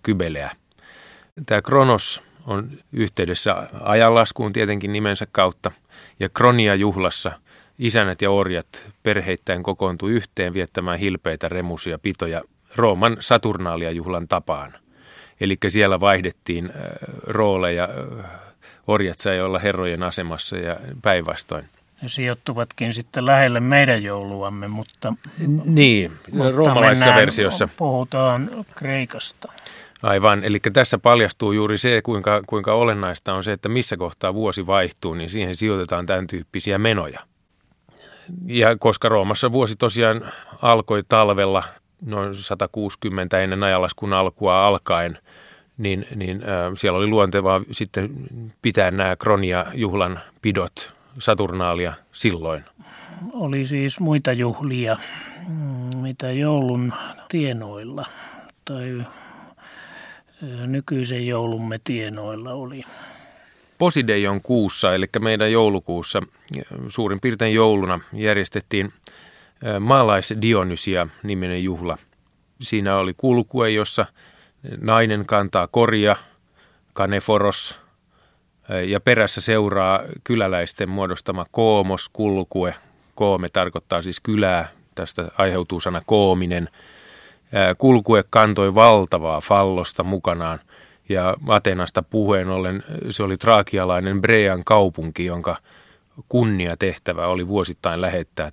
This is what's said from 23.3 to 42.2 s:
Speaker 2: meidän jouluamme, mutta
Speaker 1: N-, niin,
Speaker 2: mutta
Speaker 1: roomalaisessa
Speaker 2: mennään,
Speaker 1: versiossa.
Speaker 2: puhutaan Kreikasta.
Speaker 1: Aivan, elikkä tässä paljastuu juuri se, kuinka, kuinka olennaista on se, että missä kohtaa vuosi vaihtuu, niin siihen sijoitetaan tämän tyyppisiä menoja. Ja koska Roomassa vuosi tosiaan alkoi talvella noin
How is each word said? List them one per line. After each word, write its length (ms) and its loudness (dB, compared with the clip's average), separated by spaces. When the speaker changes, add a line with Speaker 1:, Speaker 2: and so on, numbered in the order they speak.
Speaker 2:
meidän 420 4
jouluamme, 640 -6
mutta 460 -8
Speaker 1:
N-, 180 0
niin, 480 6
Speaker 2:
mutta 180 2
Speaker 1:
roomalaisessa 560 6
Speaker 2:
mennään, 200 8
Speaker 1:
versiossa. 500 2
Speaker 2:
puhutaan 760 0
Kreikasta. 760 -8
Speaker 1:
Aivan, 420 4
elikkä 260 0
tässä 280 4
paljastuu 540 4
juuri 260 0
se, 240 2
kuinka, 440 0
kuinka 280 -2
olennaista 600 -2
on 100 -4
se, 80 -2
että 160 -6
missä 280 -2
kohtaa 380 -4
vuosi 320 -4
vaihtuu, 480 0
niin 160 -8
siihen 260 -6
sijoitetaan 500 -2
tämän 200 -2
tyyppisiä 520 -4
menoja. 420 0
Ja 300 4
koska 320 2
Roomassa 440 0
vuosi 240 0
tosiaan 560 0
alkoi 460 2
talvella 560 4
noin 280 -6